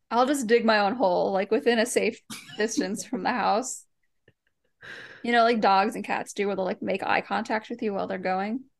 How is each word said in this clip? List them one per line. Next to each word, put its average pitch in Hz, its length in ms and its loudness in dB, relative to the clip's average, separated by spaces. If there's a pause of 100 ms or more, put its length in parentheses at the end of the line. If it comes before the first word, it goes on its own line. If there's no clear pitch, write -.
(100)
I'll 240 160 2
just 269 220 0
dig 233 160 4
my 220 160 4
own 202 160 2
hole, 180 340 2
like, 196 220 0
within 233 260 2
a 220 80 2
safe 202 320 -2 (400)
distance 214 460 -2
from 190 180 -6
the 185 80 0
house. 214 540 0 (1400)
You 233 80 -4
know, 240 140 6
like 233 160 4
dogs 196 340 4
and 202 100 -8
cats - 280 -6
do, 202 160 -2
where 196 80 -2
they'll, 190 80 -2
like, 196 180 -4
make 190 220 -2
eye - 160 2
contact 220 500 -4
with 240 100 -10
you 214 140 -4
while 185 140 -4
they're 190 100 -6
going. 196 460 -4 (160)